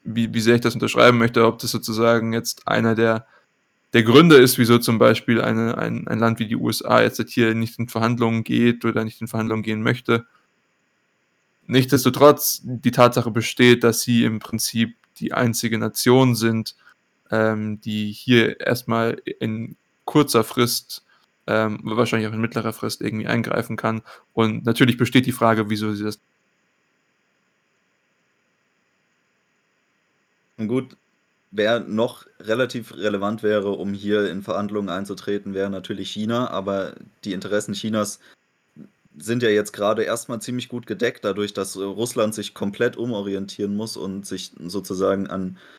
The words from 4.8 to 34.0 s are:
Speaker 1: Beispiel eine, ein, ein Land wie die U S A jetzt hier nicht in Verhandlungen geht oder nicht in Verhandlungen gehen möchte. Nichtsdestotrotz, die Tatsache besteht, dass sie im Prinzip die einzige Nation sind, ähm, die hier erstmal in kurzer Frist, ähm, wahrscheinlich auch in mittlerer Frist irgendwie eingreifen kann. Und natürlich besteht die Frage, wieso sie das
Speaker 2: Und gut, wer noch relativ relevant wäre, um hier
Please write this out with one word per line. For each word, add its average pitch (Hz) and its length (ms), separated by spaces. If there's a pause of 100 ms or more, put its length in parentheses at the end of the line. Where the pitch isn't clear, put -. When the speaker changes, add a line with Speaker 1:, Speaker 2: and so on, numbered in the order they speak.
Speaker 1:
Beispiel 117 400
eine, 113 380
ein, 113 300
ein 113 120
Land 117 200
wie 113 80
die 113 80
U 120 140
S 110 140
A 113 180
jetzt 113 280
hier 113 260
nicht 113 240
in 117 80
Verhandlungen 113 560
geht 120 420
oder 110 180
nicht 110 180
in 117 60
Verhandlungen 110 360
gehen 110 180
möchte. 120 440 (1400)
Nichtsdestotrotz, 131 960
die 123 280
Tatsache 120 400
besteht, 120 520
dass 117 180
sie 117 240
im 110 140
Prinzip 113 560 (240)
die - 140
einzige 113 440
Nation 123 580
sind, 113 400 (560)
ähm, 107 500
die 107 300
hier 117 480
erstmal 117 600 (180)
in 113 360 (300)
kurzer 143 380
Frist, - 600 (420)
ähm, 107 380
wahrscheinlich 110 460
auch 110 40
in 110 80
mittlerer 113 320
Frist - 280
irgendwie 110 260
eingreifen 117 480
kann. 110 260 (320)
Und 113 320
natürlich 120 320
besteht 123 280
die 127 60
Frage, 110 380
wieso 107 240
sie 104 100
das 104 160 (4000)
Speaker 2:
Und 107 100
gut, 131 280 (560)
wer 107 280
noch 107 460 (140)
relativ 117 560
relevant 104 480
wäre, 104 280
um 98 220
hier 101 360